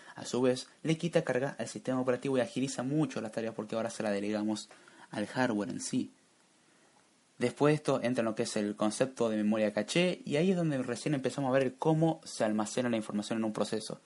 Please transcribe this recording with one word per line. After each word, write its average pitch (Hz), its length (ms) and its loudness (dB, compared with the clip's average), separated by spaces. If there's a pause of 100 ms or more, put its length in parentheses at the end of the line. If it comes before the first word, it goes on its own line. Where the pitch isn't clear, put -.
(140)
a - 120 -12
su 120 160 0
vez, 127 260 2 (140)
le 160 160 0
quita 165 260 0
carga 131 340 -2
al 117 80 -4
sistema 131 340 -4
operativo 131 360 0
y 127 60 4
agiliza 127 400 -2
mucho 135 400 0
las 110 100 -8
tareas 113 220 -4
porque 110 200 -6
ahora 113 140 -2
se - 140 -6
la 107 80 0
delegamos 104 580 -2 (420)
al 107 160 -2
hardware 117 440 0
en 101 100 -6
sí. - 320 -4 (1300)
Después 131 340 4
de 156 40 4
esto 139 280 0
entra 123 160 0
en 113 60 0
lo 110 100 -2
que 120 80 0
es - 120 -4
el 104 200 0
concepto 117 520 0
de 110 80 0
memoria 107 360 2
caché 170 520 0
y 143 120 0
ahí 185 160 4
es 185 40 2
donde 156 240 0
recién 127 320 -2
empezamos 143 360 0
a 127 100 4
ver 127 160 2
cómo 160 480 2
se - 220 -2
almacena 107 440 0
la 117 80 2
información 107 440 -2
en 110 40 0
un 107 80 0
proceso. - 540 -4